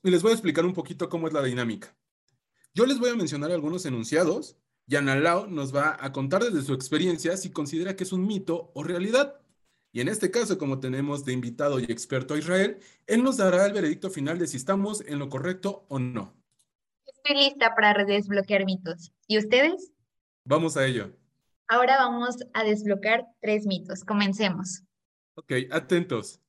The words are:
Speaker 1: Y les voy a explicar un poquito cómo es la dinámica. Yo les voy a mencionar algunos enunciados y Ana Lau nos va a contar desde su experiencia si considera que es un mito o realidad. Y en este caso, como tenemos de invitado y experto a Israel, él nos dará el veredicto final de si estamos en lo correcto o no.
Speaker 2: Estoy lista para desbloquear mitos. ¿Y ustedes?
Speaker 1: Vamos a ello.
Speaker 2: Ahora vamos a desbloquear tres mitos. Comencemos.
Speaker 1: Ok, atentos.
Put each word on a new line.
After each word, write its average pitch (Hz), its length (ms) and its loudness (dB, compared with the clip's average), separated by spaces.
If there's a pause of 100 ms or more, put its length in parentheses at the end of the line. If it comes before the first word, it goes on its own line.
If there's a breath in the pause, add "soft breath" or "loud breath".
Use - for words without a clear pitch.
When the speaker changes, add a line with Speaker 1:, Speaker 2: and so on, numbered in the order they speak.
Speaker 1:
Y 185 80 2
les 170 120 6
voy 226 80 6
a 233 40 6
explicar 170 320 0
un 180 80 -2
poquito 175 340 -6
cómo 165 180 -4
es 156 60 -4
la 147 100 0
dinámica. 120 540 -4 (760)
Yo 220 100 4
les 262 140 0
voy 247 120 2
a 240 60 -2
mencionar 151 340 -2
algunos 170 360 -4
enunciados 156 720 0 (280)
y 139 100 0
Ana 135 200 2
Lau 170 300 2
nos 143 280 -6
va 147 240 2
a 135 140 -8
contar 139 300 0
desde 190 200 0
su 135 120 -2
experiencia 165 640 0
si 170 120 -8
considera 165 460 -4
que 185 80 -6
es 185 80 -6
un 185 140 0
mito 185 480 -4
o 143 80 -8
realidad. 214 580 0 (520)
Y 120 100 -4
en 143 60 0
este 202 220 0
caso, 233 280 0
como 135 220 -4
tenemos 139 440 -4
de 127 80 -2
invitado 127 480 -2
y 117 40 -4
experto 127 500 -4
a 147 40 0
Israel, 185 400 0 (280 soft breath)
él 226 160 4
nos 262 160 2
dará 190 260 6
el 202 80 2
veredicto 185 380 -2
final 151 280 -4
de 165 100 0
si 135 100 -8
estamos 196 480 0
en 143 120 -4
lo 139 120 -6
correcto 185 580 -4
o 135 100 -4
no. 123 360 -4 (720)
Speaker 2:
Estoy - 300 -2
lista 277 380 4
para 208 300 4
desbloquear 202 640 0
mitos. 175 460 -6 (140)
¿Y 214 120 0
ustedes? 254 540 2 (520)
Speaker 1:
Vamos 156 320 0
a 135 100 2
ello. 113 300 -4 (520)
Speaker 2:
Ahora 247 280 6
vamos 240 400 0 (160)
a 220 120 -2
desbloquear 214 640 0 (140)
tres 214 260 0
mitos. 185 380 -6
Comencemos. 202 800 -2 (540)
Speaker 1:
Ok, - 160 -10 (180)
atentos. 156 800 -2